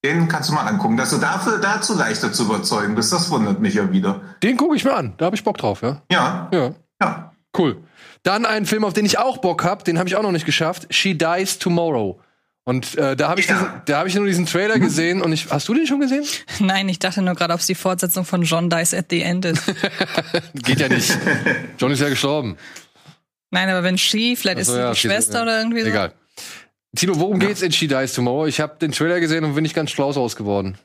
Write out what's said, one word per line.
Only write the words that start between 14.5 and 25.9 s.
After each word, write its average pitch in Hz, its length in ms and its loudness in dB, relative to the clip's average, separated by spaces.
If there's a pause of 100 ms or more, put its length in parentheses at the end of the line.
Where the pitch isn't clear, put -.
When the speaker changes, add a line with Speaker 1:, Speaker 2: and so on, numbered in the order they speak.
Speaker 1:
Mhm. - 60 4
Speaker 2:
gesehen 170 400 2
und 165 100 2
ich, - 180 -4
hast 143 180 -2
du 220 60 0
den 320 120 2
schon 277 140 0
gesehen? 277 240 0 (360)
Speaker 3:
Nein, 190 300 2
ich 175 80 -2
dachte 190 240 -2
nur 180 120 2
gerade, 170 200 0
ob's 175 120 -2
die 185 80 0
Fortsetzung 180 520 -2
von 180 160 0
John 165 260 2
Dies 170 240 0
at 180 160 -4
the 170 140 0
End 180 240 -2
ist. 165 180 0
Speaker 2:
<laughs> - 920 -4
Geht 127 260 0
ja 139 80 2
nicht. 131 280 2 (300)
Speaker 1:
<laughs> - 320 -4
Speaker 2:
John 127 140 2
ist 135 80 0
ja 143 100 2
gestorben. 135 480 -2 (920)
Speaker 3:
Nein, 185 200 0
aber 180 120 0
wenn 185 140 0
She, 226 400 0
vielleicht 190 240 -2
Speaker 2:
Ach - 40 -2
so, 123 80 2
Speaker 3:
ist 123 40 0
sie 123 40 0
Speaker 2:
ja, 123 120 0
Speaker 3:
die - 60 0
Speaker 2:
okay, - 100 0
Speaker 3:
Schwester 214 300 0
Speaker 2:
ja. 233 60 0
Speaker 3:
oder 226 160 0
irgendwie 233 200 -2
so? 220 80 0
Speaker 2:
Egal. 202 240 0 (840)